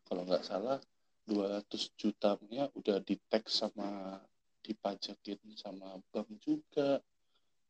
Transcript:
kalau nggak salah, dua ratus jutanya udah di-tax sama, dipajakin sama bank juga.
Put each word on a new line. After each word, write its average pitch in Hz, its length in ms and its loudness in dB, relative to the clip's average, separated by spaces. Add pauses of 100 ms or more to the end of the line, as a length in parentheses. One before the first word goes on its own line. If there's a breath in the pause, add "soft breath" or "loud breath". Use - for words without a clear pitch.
kalau 90 220 -4
nggak 90 180 4
salah, 110 360 0 (500)
dua 104 240 4
ratus - 400 -4
jutanya 104 800 0
udah 98 300 2
di-tax - 580 0
sama, 101 560 -4 (420)
dipajakin 101 800 -6 (140)
sama 95 440 -12 (120)
bank 107 200 -4 (100)
juga. 139 600 2 (720)